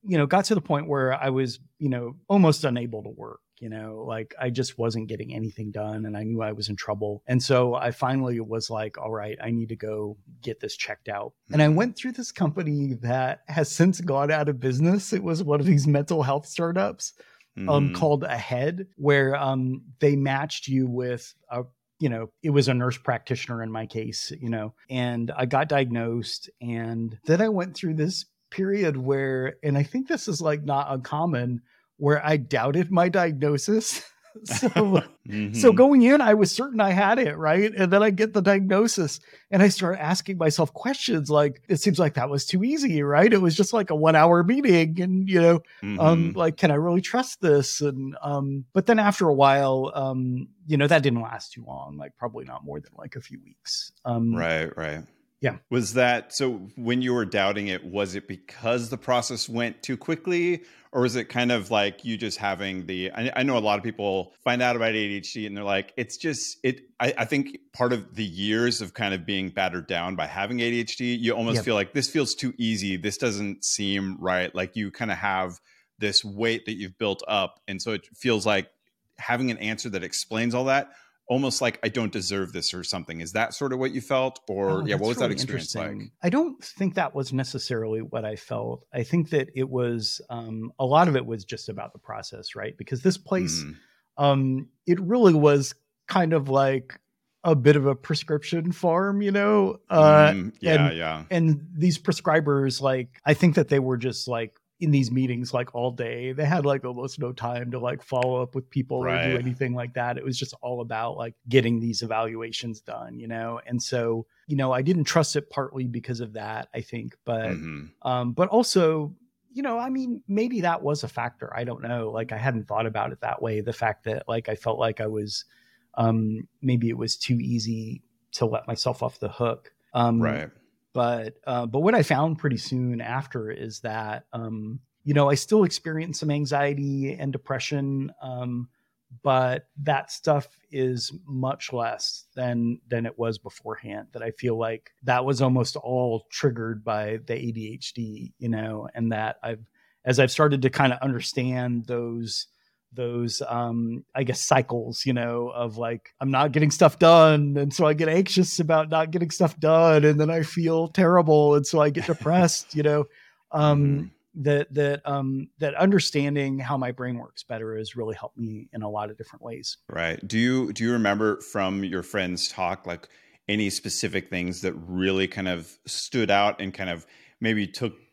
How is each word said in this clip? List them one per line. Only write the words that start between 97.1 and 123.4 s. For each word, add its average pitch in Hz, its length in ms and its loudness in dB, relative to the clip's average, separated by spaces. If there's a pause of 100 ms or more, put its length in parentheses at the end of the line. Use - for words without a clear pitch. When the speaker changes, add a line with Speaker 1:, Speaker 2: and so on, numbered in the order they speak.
Speaker 1:
a 165 100 6
bit 143 220 8
of 139 100 2
a 139 80 4
prescription 160 800 -4
farm, 196 500 0
you 196 100 0
know? 202 460 2 (100)
Uh, 151 460 10
Speaker 2:
Mm, 95 260 -4
yeah, 151 280 4
Speaker 1:
and, 82 80 -2
Speaker 2:
yeah. 80 340 -4
Speaker 1:
and 160 420 2
these 170 260 0
prescribers, 143 840 2
like, 131 440 -2
I 151 100 6
think 170 200 6
that 156 140 4
they 139 100 4
were 131 180 0
just, 120 320 -6
like, 117 300 -6 (200)
in 165 120 0
these 135 220 4
meetings, 123 420 -2
like, 123 220 -4
all 123 160 -2
day. 120 400 -6
They 147 120 -4
had, 151 220 0
like, 135 180 0
almost 127 360 -8
no 127 120 -4
time 120 380 -6
to, 123 80 -6
like, 127 240 -6
follow 127 400 -2
up 123 140 -8
with 127 120 -8
people 131 300 -4
or 127 80 -2
do 85 60 0
Speaker 2:
Right. 85 260 0
Speaker 1:
anything 123 360 -4
like 123 200 -8
that. 123 240 -4
It 131 60 -12
was 131 120 -4
just - 240 -8
all 123 200 -8
about, 113 360 -6
like, 117 180 -10 (140)
getting 117 300 4
these 113 240 -4
evaluations 113 800 -6
done, 117 400 -14
you 117 80 -14
know? 113 360 -8
And 120 160 -4
so, 117 460 -4 (220)
you 147 80 -2
know, 131 160 0
I 127 100 0
didn't 160 220 2
trust - 320 0
it 143 140 -6
partly 131 360 -6
because 120 320 -6
of 113 140 -10
that, 110 420 -8
I 120 60 -6
think, 117 440 -12
but, 113 260 -4
Speaker 2:
Mm-hmm. 76 340 -8 (180)
Speaker 1:
um, 123 300 -2
but 175 160 0
also, 175 680 2 (380)
you 254 100 -8
know, 240 160 -2
I 247 100 -6
mean, 262 380 -6
maybe 220 360 -2
that 170 200 0
was 147 220 -2
a 113 40 -8
factor. - 480 -8
I 120 60 -6
don't 120 200 -8
know. 117 280 -4
Like, 110 220 -6
I 110 60 -6
hadn't 117 280 -2
thought 107 200 -2
about 107 260 -2
it - 80 -14
that - 200 -4